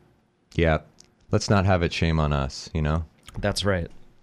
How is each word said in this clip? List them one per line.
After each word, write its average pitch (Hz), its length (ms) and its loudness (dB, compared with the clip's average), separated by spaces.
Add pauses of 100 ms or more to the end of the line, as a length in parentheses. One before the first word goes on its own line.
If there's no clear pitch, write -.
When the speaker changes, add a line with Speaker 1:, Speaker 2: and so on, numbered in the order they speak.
(540)
Speaker 1:
Yeah. 80 240 2 (520)
Let's 104 180 0
not 98 180 4
have 90 180 4
it 82 80 -2
shame 82 260 2
on 76 140 2
us, 69 420 -4
you 80 80 -2
know? 78 220 0 (340)
Speaker 2:
That's 98 260 -4
right. 92 240 -2 (340)